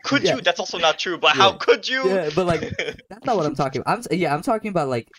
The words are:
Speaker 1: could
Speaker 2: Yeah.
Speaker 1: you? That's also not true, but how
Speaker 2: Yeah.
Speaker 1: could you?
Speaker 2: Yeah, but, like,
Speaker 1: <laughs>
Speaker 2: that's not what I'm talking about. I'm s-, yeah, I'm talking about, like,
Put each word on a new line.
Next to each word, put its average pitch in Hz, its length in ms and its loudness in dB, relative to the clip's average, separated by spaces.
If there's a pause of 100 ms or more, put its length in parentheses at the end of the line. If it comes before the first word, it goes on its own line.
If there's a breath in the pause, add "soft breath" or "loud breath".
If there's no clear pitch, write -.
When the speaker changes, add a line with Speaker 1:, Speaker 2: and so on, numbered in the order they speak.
Speaker 1:
could 277 200 0
Speaker 2:
Yeah. 185 60 2
Speaker 1:
you? 139 120 0
That's 175 180 0
also 190 180 -6
not 165 220 2
true, 170 180 -4
but 151 180 4
how 190 160 6
Speaker 2:
Yeah. - 60 -4
Speaker 1:
could - 300 2
you? 262 320 0
Speaker 2:
Yeah, 156 100 -2
but, 165 160 0
like, 160 320 0
Speaker 1:
<laughs> - 320 -10
Speaker 2:
that's 208 160 -18
not 240 120 0
what 160 80 0
I'm 151 100 -4
talking 135 260 -2
about. 135 120 -2
I'm 202 60 -2
s-, 233 120 -12
yeah, 160 220 0
I'm 151 80 -2
talking 220 280 -2
about, 165 200 -2
like, 120 300 -4